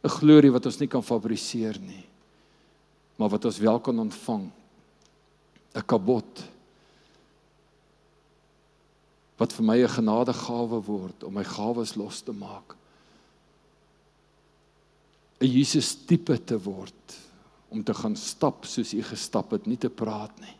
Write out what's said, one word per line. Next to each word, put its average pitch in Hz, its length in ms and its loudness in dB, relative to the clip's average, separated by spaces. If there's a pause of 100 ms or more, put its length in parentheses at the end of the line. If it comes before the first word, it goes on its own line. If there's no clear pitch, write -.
'n 147 60 2
Glorie 151 420 10
wat 123 140 2
ons 120 140 -4
nie 143 80 -2
kan 123 160 -2
fabriseer 110 760 -4
nie. 95 260 -16 (1120)
Maar 107 120 0
wat 107 160 -2
ons 104 140 -2
wel 110 200 4
kan 117 200 -2
ontvang. 104 520 -6 (1200)
'n 110 100 -6
Kabot 110 580 0 (3000)
wat 117 160 -2
vir 113 120 -2
my 113 180 4
'n 120 60 4
genadegawe 117 960 0
word 92 380 -8
om 98 100 -12
my 101 100 -4
gawes 113 520 -6
los 104 260 -8
te - 100 -12
maak. 101 440 -16 (2750)
'n 131 40 4
Jesus 131 500 2
tipe - 500 2
te 113 120 -2
word 95 600 -12 (520)
om 110 140 -8
te 143 100 -2
gaan 107 220 -4
stap - 500 -4
soos - 280 -6
U 107 100 -2
gestap - 480 -4
het, 107 160 -4
nie 123 100 -4
te - 120 -4
praat 107 520 -8
nie. - 180 -20